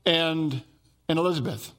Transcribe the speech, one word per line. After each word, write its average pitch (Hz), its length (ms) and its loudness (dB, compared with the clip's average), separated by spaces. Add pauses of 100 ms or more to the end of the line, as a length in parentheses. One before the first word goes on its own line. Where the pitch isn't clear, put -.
and, 160 560 2 (460)
and 160 100 2
Elizabeth. 147 600 -2